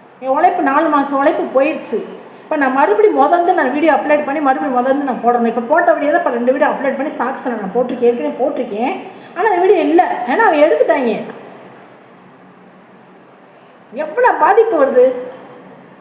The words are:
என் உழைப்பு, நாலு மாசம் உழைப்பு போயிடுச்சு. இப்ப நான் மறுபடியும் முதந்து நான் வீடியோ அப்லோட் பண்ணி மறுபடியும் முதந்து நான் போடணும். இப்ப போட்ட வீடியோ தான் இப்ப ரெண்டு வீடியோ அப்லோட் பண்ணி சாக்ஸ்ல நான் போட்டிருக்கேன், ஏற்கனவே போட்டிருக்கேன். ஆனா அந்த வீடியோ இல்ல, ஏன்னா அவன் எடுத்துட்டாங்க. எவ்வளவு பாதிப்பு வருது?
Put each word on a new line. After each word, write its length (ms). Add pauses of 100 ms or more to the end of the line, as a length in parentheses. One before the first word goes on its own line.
(200)
என் 100
உழைப்பு, 320
நாலு 280
மாசம் 280
உழைப்பு 440
போயிடுச்சு. 440 (340)
இப்ப 160
நான் 180
மறுபடியும் 420
முதந்து 380
நான் 180
வீடியோ 220
அப்லோட் 320
பண்ணி 160
மறுபடியும் 320
முதந்து 300
நான் 200
போடணும். 240
இப்ப 140
போட்ட 320
வீடியோ 180
தான் 80
இப்ப 100
ரெண்டு 220
வீடியோ 180
அப்லோட் 280
பண்ணி 140
சாக்ஸ்ல 360
நான் 280
போட்டிருக்கேன், 260
ஏற்கனவே 380
போட்டிருக்கேன். 600 (380)
ஆனா 120
அந்த 120
வீடியோ 180
இல்ல, 380 (100)
ஏன்னா 120
அவன் 200
எடுத்துட்டாங்க. 640 (2750)
எவ்வளவு 440
பாதிப்பு 480
வருது? 260 (880)